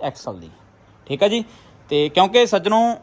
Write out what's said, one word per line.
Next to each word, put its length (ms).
ਐਕਸਲ 380
ਦੀ, 100
ਠੀਕ 160
ਆ 40
ਜੀ। 160
ਤੇ 200
ਕਿਉਂਕਿ 360
ਸੱਜਣੋ, 340